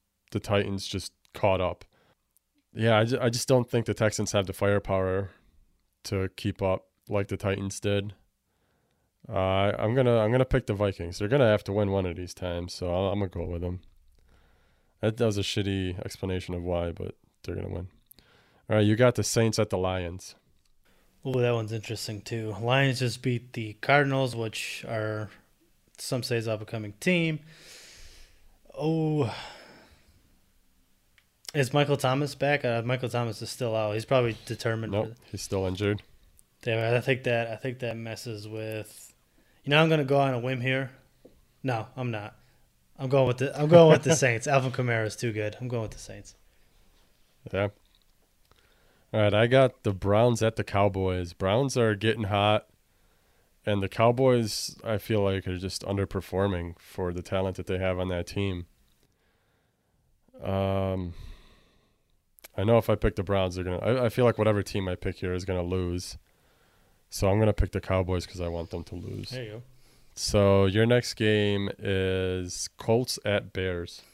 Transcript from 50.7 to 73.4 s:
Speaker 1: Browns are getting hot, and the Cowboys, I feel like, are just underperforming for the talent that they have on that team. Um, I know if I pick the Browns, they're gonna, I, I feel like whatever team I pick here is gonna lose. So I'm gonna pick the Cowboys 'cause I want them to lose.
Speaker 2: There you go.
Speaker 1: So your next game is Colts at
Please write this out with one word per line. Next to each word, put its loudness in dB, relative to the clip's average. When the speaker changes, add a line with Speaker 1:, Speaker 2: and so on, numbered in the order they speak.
Speaker 1:
Browns 2
are 4
getting 0
hot, 2
and 0
the -2
Cowboys, 2
I -2
feel 0
like, 0
are -4
just -6
underperforming -2
for -6
the -6
talent -2
that -8
they -2
have 0
on -2
that -4
team. -4
Um, -2
I -2
know 6
if 0
I 2
pick 0
the -2
Browns, 0
they're -4
gonna, -4
I, 0
I 2
feel 2
like 4
whatever 2
team -4
I -4
pick -6
here -4
is -4
gonna -2
lose. -4
So 0
I'm 4
gonna 4
pick 0
the -4
Cowboys -2
'cause -14
I -4
want -6
them -8
to -14
lose. -10
Speaker 2:
There -10
you -12
go. -14
Speaker 1:
So 4
your 4
next 2
game 2
is -2
Colts 0
at -2